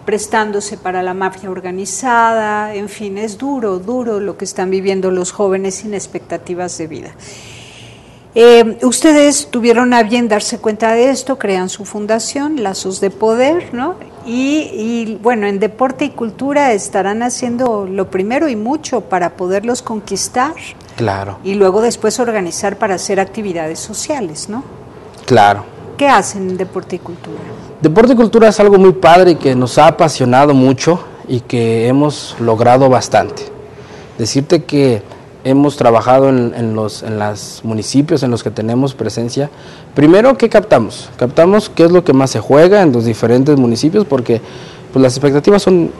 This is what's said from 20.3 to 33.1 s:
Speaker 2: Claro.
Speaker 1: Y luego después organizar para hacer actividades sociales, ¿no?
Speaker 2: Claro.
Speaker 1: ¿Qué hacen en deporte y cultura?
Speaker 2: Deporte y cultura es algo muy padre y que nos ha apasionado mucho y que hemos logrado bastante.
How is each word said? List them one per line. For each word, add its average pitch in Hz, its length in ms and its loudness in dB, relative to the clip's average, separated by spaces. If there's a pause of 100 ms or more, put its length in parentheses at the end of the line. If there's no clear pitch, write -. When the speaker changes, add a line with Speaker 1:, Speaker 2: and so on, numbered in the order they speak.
Speaker 2:
Claro. 98 480 -4
Speaker 1:
Y 190 80 -6
luego 196 260 2
después 220 400 -2
organizar 202 580 -4
para 208 180 -2
hacer 196 260 -4
actividades 170 580 -6
sociales, 208 680 -10
¿no? 233 160 -10 (600)
Speaker 2:
Claro. 104 380 4 (320)
Speaker 1:
¿Qué 277 140 0
hacen 196 400 0
en 185 80 -6
deporte 180 400 -8
y - 20 -8
cultura? 170 380 -16 (420)
Speaker 2:
Deporte 220 340 4
y - 20 4
cultura 220 320 6
es 208 140 2
algo 202 160 6
muy 190 160 8
padre 180 380 6
y 160 40 4
que 135 200 0
nos 123 220 0
ha 151 100 8
apasionado 147 680 2
mucho 135 480 2 (260)
y 123 140 -4
que 117 460 -2
hemos 143 520 0
logrado 120 500 4
bastante. 107 540 0 (760)